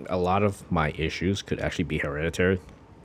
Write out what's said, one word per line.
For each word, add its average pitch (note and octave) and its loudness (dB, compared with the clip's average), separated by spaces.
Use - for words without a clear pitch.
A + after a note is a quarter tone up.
a F#2 0
lot F#2 4
of - -2
my D#2 2
issues E2 -2
could - -4
actually - -2
be D2+ -2
hereditary. E2 0